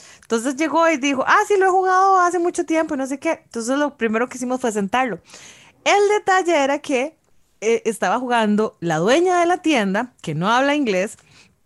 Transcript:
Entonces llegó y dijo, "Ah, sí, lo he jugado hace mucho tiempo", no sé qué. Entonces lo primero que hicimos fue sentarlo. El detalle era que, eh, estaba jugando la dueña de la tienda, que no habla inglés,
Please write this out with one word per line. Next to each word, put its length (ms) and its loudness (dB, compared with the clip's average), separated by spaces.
Entonces 340 -4
llegó 340 2
y 80 0
dijo, 280 -2
"Ah, 120 4
sí, 100 2
lo 80 2
he 40 4
jugado 500 2
hace 180 0
mucho 260 -2
tiempo", 320 -2
no 100 -4
sé 120 -8
qué. 260 -4
Entonces 340 -4
lo 180 -2
primero 320 -2
que 80 -16
hicimos 240 -6
fue 120 -2
sentarlo. 480 -2
El 240 4
detalle 440 0
era 180 0
que, 360 -4
eh, 260 0
estaba 320 -2
jugando 600 0
la 180 -2
dueña 420 2
de 60 2
la 160 0
tienda, 500 0
que 120 -6
no 140 -2
habla 280 2
inglés, 400 -2